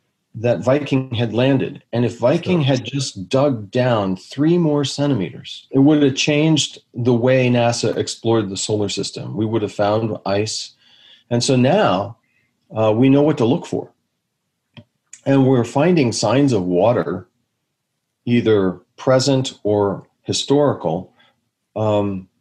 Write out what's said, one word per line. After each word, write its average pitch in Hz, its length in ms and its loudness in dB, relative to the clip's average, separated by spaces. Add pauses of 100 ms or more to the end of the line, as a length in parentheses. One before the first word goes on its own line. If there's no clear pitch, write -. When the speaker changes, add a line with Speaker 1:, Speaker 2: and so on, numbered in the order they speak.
(340)
Speaker 1:
that 117 260 -2
Viking 131 520 -2
had 110 220 -4
landed. 127 480 0 (100)
And 120 140 0
if 107 120 -6
Viking 165 420 0
Speaker 2:
Sure. 131 80 0
Speaker 1:
had 131 180 0
just 127 420 -8
dug 131 420 0
down 110 460 0
three 156 400 0
more 151 260 0
centimeters, 135 880 -6
it 135 100 2
would 147 220 4
have 135 120 4
changed 151 640 0 (160)
the 123 180 0
way 127 380 2
nasa 117 480 0
explored 110 500 -2
the 95 80 -8
solar 104 320 -4
system. 117 480 -8
We 107 80 -2
would 110 160 -2
have 101 140 -6
found 107 500 -2
ice. 101 480 -4 (560)
And 120 160 -2
so 139 100 2
now, 123 640 0 (580)
uh, 110 220 0
we 135 140 4
know 139 100 4
what 147 180 2
to 120 60 0
look 156 220 0
for. - 240 -8 (1400)
And 135 200 4
we're 127 180 4
finding 143 480 2
signs 123 420 2
of 98 80 0
water, 90 680 0 (960)
either 107 560 2 (160)
present 131 680 0
or 101 440 0 (140)
historical, 101 880 -2 (640)
um, 104 500 -2 (140)